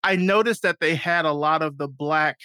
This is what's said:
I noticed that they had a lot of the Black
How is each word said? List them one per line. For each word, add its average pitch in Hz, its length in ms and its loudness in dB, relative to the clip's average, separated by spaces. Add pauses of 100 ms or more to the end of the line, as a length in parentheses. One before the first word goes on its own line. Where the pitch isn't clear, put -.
I 190 100 2
noticed 196 480 2
that 175 180 0
they 165 140 0
had 170 300 -2
a 156 80 0
lot 151 300 0
of 147 160 -6
the 143 100 -6
Black 147 560 -2